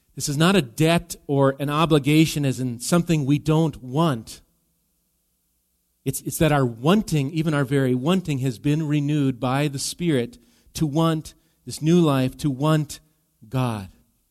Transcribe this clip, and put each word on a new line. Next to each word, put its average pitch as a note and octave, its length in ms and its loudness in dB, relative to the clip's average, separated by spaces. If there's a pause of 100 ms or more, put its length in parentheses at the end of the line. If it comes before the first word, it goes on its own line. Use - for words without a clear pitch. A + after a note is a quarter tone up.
(140)
this - 140 -8
is C#3+ 80 -4
not E3+ 200 4
a F3 60 4
debt D#3+ 540 0 (100)
or C#3 320 2
an C#3 100 -4
obligation D3+ 760 2
as B2 160 -2
in A#2+ 180 -4
something E3+ 480 0
we D3 120 2
don't D#3 440 0
want. C3 580 -2 (1600)
It's, C3 180 -4
it's - 160 -8
that D#3 140 2
our C#3+ 120 2
wanting, C#3 680 0
even D#3+ 220 -2
our C#3+ 100 0
very C3 300 0
wanting, D3+ 440 0
has B2+ 200 -4
been D3+ 280 -2
renewed C#3+ 520 0
by C3+ 300 -2
the C#3 100 -8
Spirit C3+ 600 -2 (340)
to D#3+ 140 -2
want D#3+ 480 0 (320)
this - 160 -12
new E3+ 180 4
life, C3 380 2
to D#3 100 -2
want D3 520 -2 (480)
God. A2+ 420 -4 (400)